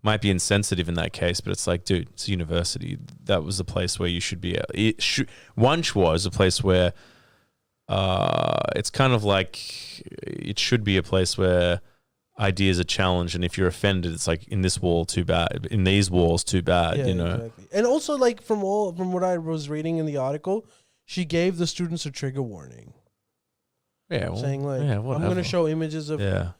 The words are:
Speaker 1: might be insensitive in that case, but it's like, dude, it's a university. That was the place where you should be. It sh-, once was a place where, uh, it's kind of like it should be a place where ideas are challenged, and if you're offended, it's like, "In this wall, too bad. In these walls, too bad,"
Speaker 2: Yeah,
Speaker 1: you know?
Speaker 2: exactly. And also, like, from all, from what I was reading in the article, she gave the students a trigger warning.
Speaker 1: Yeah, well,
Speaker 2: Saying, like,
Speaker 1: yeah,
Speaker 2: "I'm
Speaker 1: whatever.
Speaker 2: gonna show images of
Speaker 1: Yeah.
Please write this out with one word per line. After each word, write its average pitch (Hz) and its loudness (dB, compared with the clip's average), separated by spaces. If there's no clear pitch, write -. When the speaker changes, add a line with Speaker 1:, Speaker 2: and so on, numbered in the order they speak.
Speaker 1:
might 107 2
be 101 2
insensitive 92 2
in 85 -2
that 82 -4
case, 90 0
but - -6
it's - -4
like, 87 0
dude, 90 0
it's - -10
a - -4
university. 85 -2
That 92 2
was 92 -4
the 92 -4
place 90 -4
where 87 -2
you 87 -2
should 90 -6
be. 87 -4
It 107 2
sh-, - 0
once 147 2
was 90 4
a - -2
place - 2
where, 90 4
uh, 50 0
it's - -4
kind 131 2
of 107 0
like 98 0
it - -8
should 113 2
be 98 4
a 87 4
place 92 2
where 87 4
ideas 95 4
are 90 2
challenged, 87 0
and 87 -2
if 85 -4
you're 92 2
offended, 90 0
it's - -4
like, 82 -2
"In 98 -2
this 90 0
wall, 85 2
too 87 -2
bad. 82 0
In 101 2
these 95 4
walls, 87 4
too 92 0
bad," 82 2
Speaker 2:
Yeah, 131 -2
Speaker 1:
you 92 0
know? 85 0
Speaker 2:
exactly. - -8
And 208 2
also, 294 0
like, 240 2
from 208 -2
all, 196 -2
from 185 -4
what 180 0
I 180 0
was 160 -6
reading 156 -2
in 160 0
the 143 -4
article, 151 -2
she 180 -4
gave 170 0
the 170 0
students 170 -4
a 139 -8
trigger 135 -4
warning. 69 -12
Speaker 1:
Yeah, - -2
well, 104 -6
Speaker 2:
Saying, 139 -4
like, 139 -2
Speaker 1:
yeah, 131 0
Speaker 2:
"I'm 107 -4
Speaker 1:
whatever. 151 -2
Speaker 2:
gonna 180 0
show 170 0
images 156 -4
of 151 -4
Speaker 1:
Yeah. 92 0